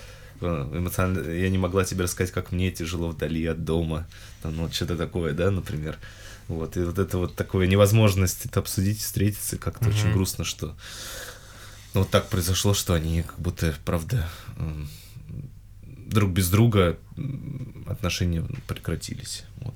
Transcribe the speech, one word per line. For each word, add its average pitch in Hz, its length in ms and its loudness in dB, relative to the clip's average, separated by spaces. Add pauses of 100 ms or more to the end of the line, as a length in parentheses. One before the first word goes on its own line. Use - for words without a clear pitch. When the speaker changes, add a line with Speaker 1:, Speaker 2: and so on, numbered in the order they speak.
(420)
Speaker 1:
э, 90 40 -2
эмоционально 85 840 0
я 92 180 2
не 95 80 4
могла 92 280 4
тебе 92 180 0
рассказать, 90 280 0
как - 200 -4
мне 90 200 2
тяжело 85 380 -2
вдали 80 380 -2
от 80 180 -2
дома, 80 400 0 (380)
там, 80 120 -4
ну, 82 160 -2
что-то 87 240 -2
такое, 80 380 -2
да, 85 160 2
например. 78 480 -2 (500)
Вот, 82 300 -4
и 90 40 2
вот 87 180 0
это 92 180 2
вот 87 180 0
такое 92 300 2
невозможность 98 800 6
это - 140 0
обсудить, 101 400 2
встретиться, - 580 -2
как-то - 320 0
очень 104 200 4
Speaker 2:
Мгм. 85 40 4
Speaker 1:
грустно, 92 320 2
что, - 300 -6 (1200)
ну, 98 60 4
вот 92 100 0
так 98 180 4
произошло, 92 460 2
что - 180 2
они 82 300 2
как - 160 -12
будто, 85 340 0 (100)
правда, 85 440 0 (320)
м, 78 280 -4 (1200)
друг 104 240 4
без 87 200 2
друга, 101 460 6 (200)
м, - 720 -8
отношения 87 540 0 (240)
прекратились. - 760 -6 (140)
Вот. - 180 -8